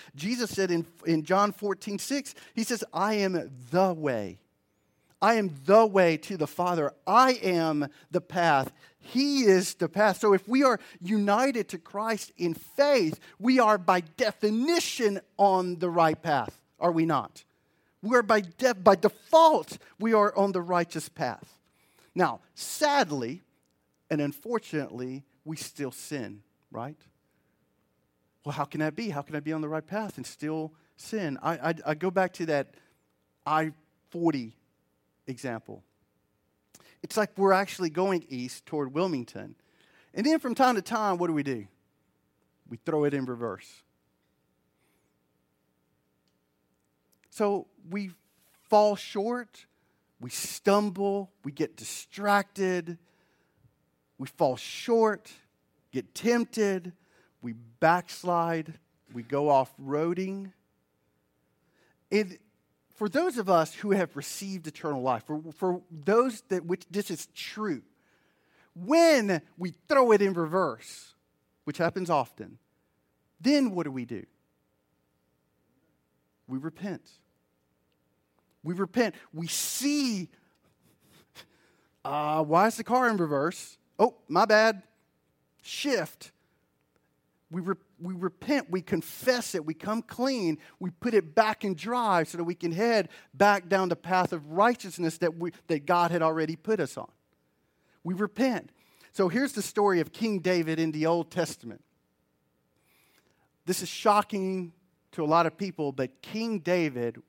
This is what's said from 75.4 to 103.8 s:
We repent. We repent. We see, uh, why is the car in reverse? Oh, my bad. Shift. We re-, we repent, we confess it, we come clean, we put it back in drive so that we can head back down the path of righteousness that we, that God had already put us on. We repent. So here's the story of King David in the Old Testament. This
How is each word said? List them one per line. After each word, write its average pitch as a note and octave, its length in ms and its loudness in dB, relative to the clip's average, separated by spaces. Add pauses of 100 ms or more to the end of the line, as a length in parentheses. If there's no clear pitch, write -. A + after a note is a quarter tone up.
We C3 120 -8
repent. D#3+ 500 -10 (1500)
We E3+ 120 -6
repent. G3 400 0 (180)
We E3 140 -8
see, B3 800 -4 (1800)
uh, D3+ 380 0
why E3 240 4
is A3+ 100 -2
the A3+ 60 -8
car B3 260 2
in A3 80 0
reverse? D#3 640 -2 (180)
Oh, G3 200 2 (100)
my F3+ 180 4
bad. G#3+ 380 4 (800)
Shift. - 680 -6 (1200)
We F3 120 -6
re-, F#3 140 -2 (240)
we F3+ 140 -8
repent, F#3 580 -4
we F#3 100 -2
confess - 760 -2
it, D#3 100 -6
we D#3 80 -6
come A3 280 -6
clean, A#3 560 -2 (220)
we F3+ 100 -8
put A3+ 240 -4
it D#3+ 220 0
back G#3+ 300 0
in G3 80 -2
drive F#3+ 560 0
so - 80 -14
that C3 80 -4
we F3 100 -4
can E3+ 160 -6
head G#3 380 0 (240)
back G3 340 4
down F#3+ 220 2
the E3+ 80 -2
path F3+ 340 0
of D3+ 200 -10
righteousness F3+ 640 0
that E3+ 200 -2
we, E3+ 140 -6 (160)
that D3 180 -2
God F3 260 2
had E3+ 100 0
already D#3+ 340 0
put G#3 240 -2
us C#3+ 180 -6
on. - 140 -12 (920)
We F3 80 -4
repent. G#3 580 -2 (400)
So F#3+ 160 2
here's B3 240 -2
the G#3 100 -6
story G3 380 2
of D3 140 -2
King G#3+ 260 -2
David E3 400 0
in D#3+ 140 0
the D#3 140 0
Old E3 220 0
Testament. - 540 -6 (1800)
This F3+ 160 -4